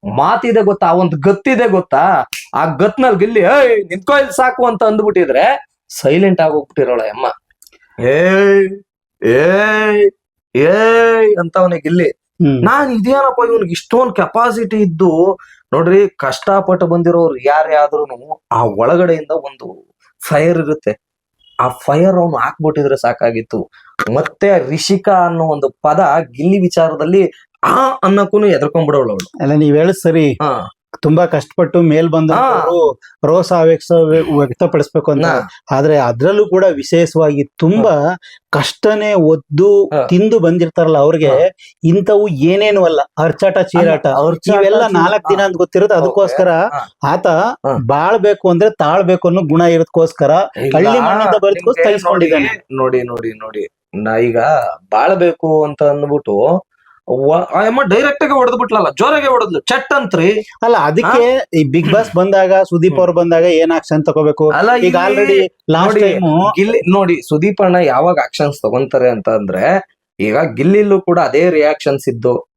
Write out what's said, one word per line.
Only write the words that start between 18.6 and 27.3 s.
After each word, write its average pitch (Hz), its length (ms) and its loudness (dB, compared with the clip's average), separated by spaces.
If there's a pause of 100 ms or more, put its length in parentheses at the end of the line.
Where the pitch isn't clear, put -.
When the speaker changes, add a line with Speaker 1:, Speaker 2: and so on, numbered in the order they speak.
Speaker 1:
ಒಳಗಡೆಯಿಂದ 151 680 -2
ಒಂದು 139 640 -12 (340)
ಫೈರ್ 160 300 0
ಇರುತ್ತೆ. 151 400 -6 (640)
ಆ 123 80 0
ಫೈರ್ 165 480 0
ಅವ್ನು 170 200 -2
ಹಾಕ್ಬಿಟ್ಟಿದ್ರೆ 143 600 -2
ಸಾಕಾಗಿತ್ತು. 113 720 -4 (440)
ಮತ್ತೆ 160 540 0
ರಿಷಿಕಾ 190 440 -2
ಅನ್ನೋ 170 320 0
ಒಂದು 143 240 -4 (140)
ಪದ 151 180 0 (200)
ಗಿಲ್ಲಿ 165 400 -2
ವಿಚಾರದಲ್ಲಿ 165 680 0 (340)